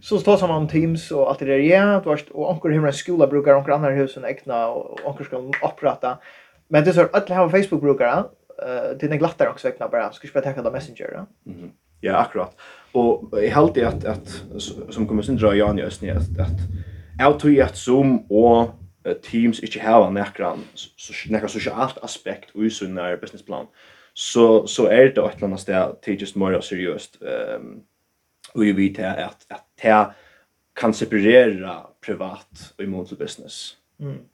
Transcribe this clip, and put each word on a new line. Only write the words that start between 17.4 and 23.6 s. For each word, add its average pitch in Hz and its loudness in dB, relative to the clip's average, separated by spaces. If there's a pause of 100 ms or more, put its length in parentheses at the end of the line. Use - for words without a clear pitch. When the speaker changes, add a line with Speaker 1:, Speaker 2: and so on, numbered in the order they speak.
Speaker 2:
tror 143 6
at - -6
Zoom 131 2 (120)
og, 117 4 (320)
eh, 90 -4
Teams 117 0
ikke 107 -10
har 107 4
nekran, 85 -6 (120)
s-, - -18
s-, - -12
nekran 107 -2
sosialt 113 -6
aspekt - -12
i 110 0
sin, 95 -8
eh, 90 -4
businessplan, - -14 (480)